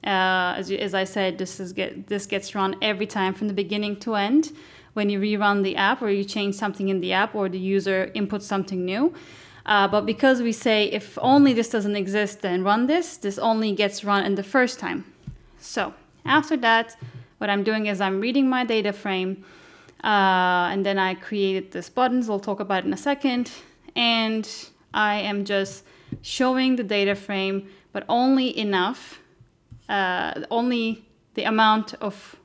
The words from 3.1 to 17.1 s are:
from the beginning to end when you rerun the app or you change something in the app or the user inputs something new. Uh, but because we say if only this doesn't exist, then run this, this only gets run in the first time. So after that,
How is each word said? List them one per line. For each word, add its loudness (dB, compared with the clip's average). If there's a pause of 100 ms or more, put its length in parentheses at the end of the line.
from -4
the -2
beginning -2
to -4
end 2 (400)
when 0
you 0
rerun 2
the 0
app 2
or -2
you 0
change -2
something -4
in 0
the -2
app 0
or -2
the -4
user 0
inputs -4
something -4
new. 0 (540)
Uh, 4
but 2
because 4
we 0
say 2
if -6
only 8
this 0
doesn't 0
exist, -2
then 0
run 4
this, 0
this -6
only 0
gets -2
run 2
in 0
the -2
first 0
time. -6 (520)
So -6 (300)
after 2
that, 2 (440)